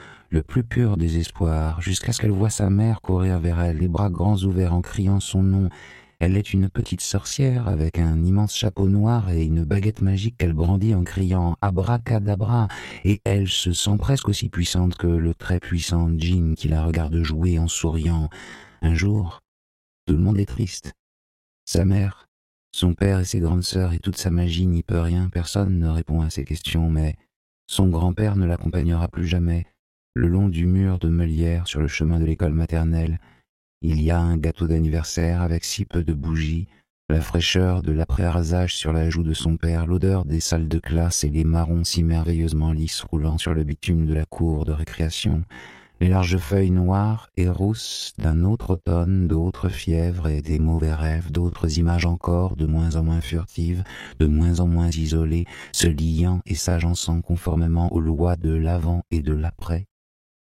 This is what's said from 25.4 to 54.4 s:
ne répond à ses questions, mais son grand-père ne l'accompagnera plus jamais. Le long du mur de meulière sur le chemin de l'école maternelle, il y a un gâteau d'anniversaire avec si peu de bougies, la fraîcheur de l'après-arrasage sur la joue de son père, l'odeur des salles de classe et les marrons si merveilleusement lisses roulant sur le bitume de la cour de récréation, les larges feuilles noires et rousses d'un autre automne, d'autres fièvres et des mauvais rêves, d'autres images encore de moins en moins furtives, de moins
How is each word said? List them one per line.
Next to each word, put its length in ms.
ne 100
répond 340
à 80
ses 140
questions, 460
mais 240
son 200
grand-père 480
ne 100
l'accompagnera 600
plus 200
jamais. 400
Le 140
long 200
du 160
mur 340
de 120
meulière 580
sur 140
le 60
chemin 300
de 60
l'école 300
maternelle, 640
il 180
y 100
a 80
un 200
gâteau 280
d'anniversaire 760
avec 200
si 220
peu 180
de 120
bougies, 540
la 100
fraîcheur 640
de 100
l'après-arrasage 840
sur 200
la 160
joue 120
de 120
son 240
père, 280
l'odeur 380
des 160
salles 280
de 100
classe 440
et 60
les 160
marrons 400
si 180
merveilleusement 720
lisses 300
roulant 340
sur 160
le 100
bitume 440
de 80
la 100
cour 400
de 80
récréation, 720
les 80
larges 300
feuilles 320
noires 680
et 140
rousses 640
d'un 260
autre 280
automne, 580
d'autres 400
fièvres 600
et 120
des 180
mauvais 360
rêves, 360
d'autres 480
images 280
encore 500
de 80
moins 320
en 60
moins 180
furtives, 640
de 80
moins 340